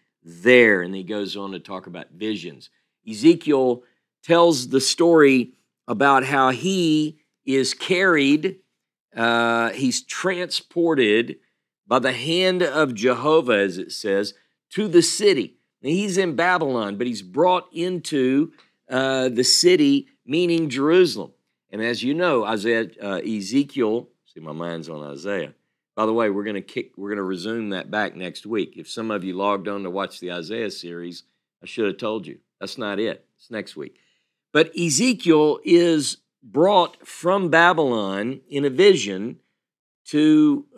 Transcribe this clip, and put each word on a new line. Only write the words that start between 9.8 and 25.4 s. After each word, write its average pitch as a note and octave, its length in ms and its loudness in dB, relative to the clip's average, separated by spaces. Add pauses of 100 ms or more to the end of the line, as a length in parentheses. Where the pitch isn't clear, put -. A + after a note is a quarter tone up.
transported E3 1400 -2 (480)
by B2 120 2
the B2+ 140 -2
hand F3 500 -2
of C#3+ 320 0
Jehovah, B2 640 2
as G2 220 0
it F2 120 -10
says, G2+ 440 -4 (360)
to G#3+ 160 -4
the E3+ 160 6
city. F3 540 0 (260)
Now, B2+ 60 -8
he's F#3+ 280 -2
in F3+ 200 -2
Babylon, C#3 600 0
but B2 120 -4
he's A2 140 -8
brought E3+ 500 0
into, D#3 800 -2 (360)
uh, C3 420 -2
the A#2+ 120 0
city, D3 640 4 (180)
meaning E3 440 -2
Jerusalem. C#3 640 2 (380)
And G#2+ 120 -8
as A#2 220 -4
you C3+ 100 -2
know, D#3 300 0
Isaiah, A2+ 440 -2 (140)
uh, G2 220 -6
Ezekiel, A2+ 840 -4 (160)
see, - 120 -20
my D#2 140 -14
mind's E2 360 -10
on D#2 140 -12
Isaiah. D2 520 -8 (420)